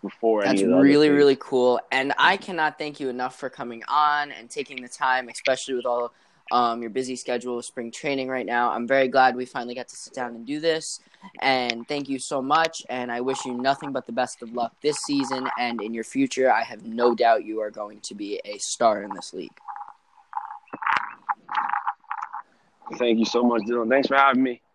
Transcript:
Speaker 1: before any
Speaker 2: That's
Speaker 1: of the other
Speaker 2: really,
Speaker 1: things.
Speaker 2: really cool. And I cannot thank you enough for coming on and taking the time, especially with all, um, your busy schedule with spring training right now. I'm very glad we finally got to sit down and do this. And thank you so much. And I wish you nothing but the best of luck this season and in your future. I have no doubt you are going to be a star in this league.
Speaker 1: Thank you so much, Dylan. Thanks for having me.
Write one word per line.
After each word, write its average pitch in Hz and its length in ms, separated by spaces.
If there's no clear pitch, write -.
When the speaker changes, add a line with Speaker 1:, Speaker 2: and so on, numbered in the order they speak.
Speaker 1:
before 107 400
any 101 80
Speaker 2:
That's 98 120
Speaker 1:
of 110 60
the 123 60
other 139 80
Speaker 2:
really, 143 260
Speaker 1:
things. 143 80
Speaker 2:
really 143 200
cool. 123 440
And 131 260
I 175 180
cannot 165 420
thank 151 220
you 135 80
enough 127 300
for 135 120
coming 120 380
on 147 440
and 113 160
taking 135 340
the 123 60
time, 131 400
especially 131 460
with 120 100
all, 120 280
um, 120 280
your 117 100
busy 127 260
schedule 123 400
with 117 100
spring 117 240
training 135 380
right 127 180
now. 120 240
I'm 117 160
very 135 220
glad 131 260
we 127 100
finally 120 300
got 123 140
to - 80
sit - 180
down 123 200
and 117 120
do 147 140
this. 160 400
And 123 480
thank 143 200
you 135 120
so 139 200
much. 156 480
And 123 220
I 120 100
wish 131 240
you 127 100
nothing 135 380
but 127 140
the 120 60
best 123 300
of 113 100
luck 120 280
this 147 240
season 131 440
and 117 240
in 110 100
your 113 120
future. 131 480
I 113 100
have 107 240
no 120 280
doubt 113 300
you 110 160
are 107 100
going 104 320
to - 120
be 101 300
a 104 140
star 107 440
in 101 120
this - 200
league. 80 160
Speaker 1:
Thank 117 220
you 113 60
so 120 180
much, 120 200
Dylan. 117 260
Thanks 135 180
for 135 100
having 135 280
me. 123 180